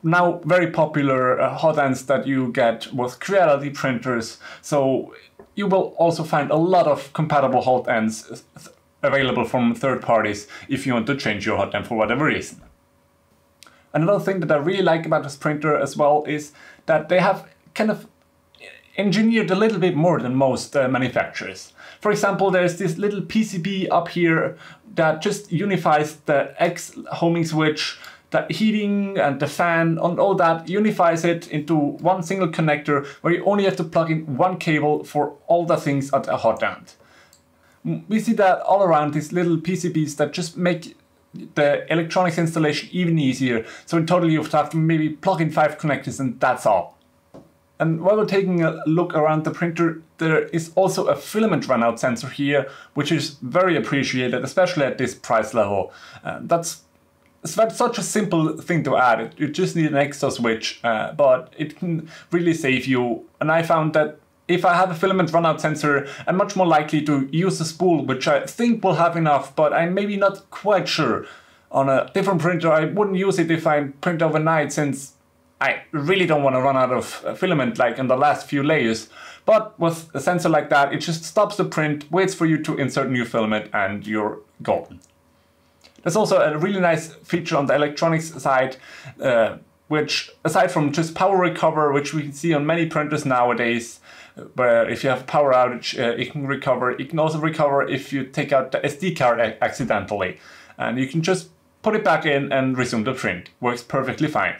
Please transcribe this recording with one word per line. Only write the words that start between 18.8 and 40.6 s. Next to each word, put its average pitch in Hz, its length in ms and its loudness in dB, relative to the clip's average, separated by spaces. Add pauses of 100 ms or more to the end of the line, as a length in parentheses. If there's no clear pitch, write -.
engineered 208 520 2
a 185 60 2
little 214 240 2
bit 165 160 2
more 156 240 2
than 123 160 -4
most, 131 420 0
uh, 131 100 2
manufacturers. 117 840 -4 (260)
For 208 120 0
example, 202 400 0
there's 180 260 2
this 175 220 -4
little 202 240 -2
P 220 200 0
C 196 140 -6
B 190 320 -4
up 175 200 0
here 165 460 0 (380)
that 156 300 0
just 202 280 -4
unifies 165 680 0 (100)
the 143 340 0
X - 340 -4 (180)
homing 170 320 0
switch, 156 520 -2 (340)
the 156 180 0
heating 202 680 0
and 139 220 0
the 147 80 -2
fan 165 540 0
and 175 180 0
all 196 160 4
that, 165 320 2
unifies 175 560 2
it 170 240 -2
into 151 280 -2
one 156 460 0
single 185 280 -2
connector 147 560 0 (160)
where 160 100 0
you 170 140 0
only 202 180 2
have 190 140 2
to 180 60 -4
plug 160 280 0
in 160 240 -4
one 180 220 0
cable 151 460 0
for - 340 -4 (100)
all 170 160 2
the 160 140 0
things 139 340 -2
at 135 160 -2
a 131 80 -2
hot 113 260 0
end. - 340 -8 (880)
M-, 165 240 -4
we 220 100 0
see 226 140 0
that 190 280 4
all 202 200 2
around 151 320 2
these 147 180 -4
little 175 260 0
P 180 180 -2
C 165 140 -2
Bs 156 280 -2
that 147 160 0
just - 240 -8
make 175 400 -4 (560)